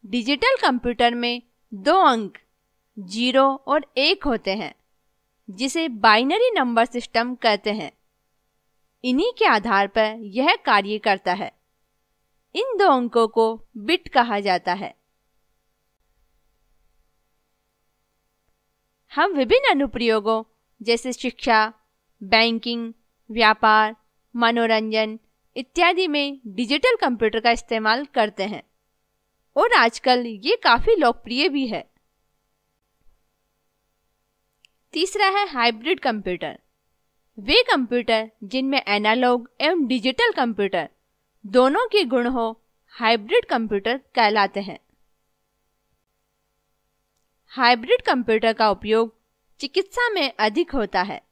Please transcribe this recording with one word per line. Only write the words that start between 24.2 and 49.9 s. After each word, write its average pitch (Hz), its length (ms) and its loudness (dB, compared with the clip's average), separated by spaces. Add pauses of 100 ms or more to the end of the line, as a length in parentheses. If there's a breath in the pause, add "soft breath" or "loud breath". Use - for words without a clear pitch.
मनोरंजन 220 840 0 (380)
इत्यादि 349 520 0
में 285 400 -4
डिजिटल 254 480 0
कंप्यूटर 226 440 -2
का 233 120 2
इस्तेमाल 226 540 -2
करते 214 380 -2
हैं 196 180 -10 (960)
और 440 160 4
आजकल 247 540 2
ये 226 300 -2
काफी 277 400 4
लोकप्रिय 254 520 0
भी 269 180 -2
है। 208 160 -8 (3000)
तीसरा 381 340 0
है 403 200 0
हाइब्रिड 247 520 -2
कंप्यूटर। 190 580 -6 (800)
वे 277 240 2
कंप्यूटर 240 680 0 (140)
जिनमें 262 340 -2
एनालॉग 233 720 0 (100)
एवं 311 260 0
डिजिटल 254 460 0
कंप्यूटर 202 560 -2 (560)
दोनों 254 440 2
के 415 160 2
गुण 240 220 0
हो, 233 360 -4 (320)
हाइब्रिड 233 500 0
कंप्यूटर 226 560 -2 (140)
कहलाते 208 460 2
हैं। 196 180 -12 (2750)
हाइब्रिड 254 500 0
कंप्यूटर 226 500 0
का 220 180 2
उपयोग 220 440 -2 (460)
चिकित्सा 381 480 -4